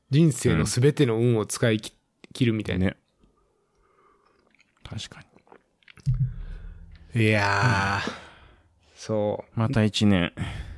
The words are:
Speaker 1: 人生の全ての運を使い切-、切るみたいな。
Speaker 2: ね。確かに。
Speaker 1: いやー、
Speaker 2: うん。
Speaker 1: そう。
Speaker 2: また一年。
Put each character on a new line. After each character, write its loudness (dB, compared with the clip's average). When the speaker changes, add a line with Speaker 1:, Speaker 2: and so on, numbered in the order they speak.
Speaker 1:
人 4
生 0
の 2
全 2
て 2
の 0
運 2
を -2
使 0
い 0
切-、 -14
切 0
る 2
み -4
た -4
い -2
な。 2
Speaker 2:
ね。 -2
確 -14
か -20
に。 2
Speaker 1:
い 4
や 0
ー、 -8
Speaker 2:
う -8
ん。 -14
Speaker 1:
そ -4
う。 -2
Speaker 2:
ま 0
た 2
一 0
年。 2